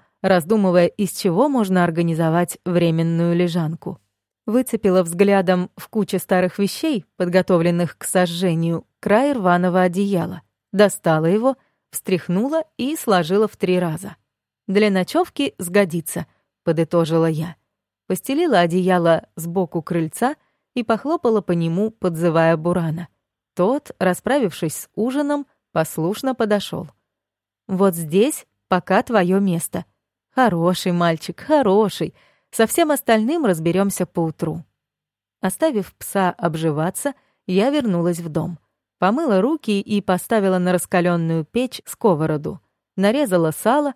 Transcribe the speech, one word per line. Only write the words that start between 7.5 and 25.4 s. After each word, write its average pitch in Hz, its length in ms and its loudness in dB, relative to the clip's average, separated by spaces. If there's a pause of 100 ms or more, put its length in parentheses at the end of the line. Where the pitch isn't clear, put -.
к - 60 -18
сожжению, 170 840 -2 (140)
край 247 340 2
рваного 180 480 2
одеяла. 180 600 -2 (320)
Достала 175 520 2
его, 220 300 2 (360)
встряхнула 220 720 -2 (140)
и 285 200 -4
сложила 190 500 2
в - 80 -10
три 180 240 0
раза. 165 360 -6 (520)
"Для 208 220 2
ночёвки 277 680 -2
сгодится", 175 680 -2 (380)
подытожила 165 640 0
я. 165 300 -4 (520)
Постелила 269 520 0
одеяло 175 760 2
сбоку 170 460 -4
крыльца 180 540 -4 (380)
и 247 100 -4
похлопала 226 580 0
по 180 100 -4
нему, 170 400 -2
подзывая 165 640 0
Бурана. 165 540 -4 (460)
Тот, 240 440 -2
расправившись 190 760 -2
с - 200 -14
ужином, 285 520 -2 (260)